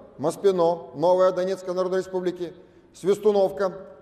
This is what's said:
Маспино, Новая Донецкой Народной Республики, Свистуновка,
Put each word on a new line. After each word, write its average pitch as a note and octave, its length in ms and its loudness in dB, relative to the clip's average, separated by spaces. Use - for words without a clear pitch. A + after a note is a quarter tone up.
Маспино, E3+ 760 0
Новая F#3 380 4
Донецкой F#3 400 -4
Народной F#3 280 -2
Республики, F3+ 520 -6
Свистуновка, G3 800 0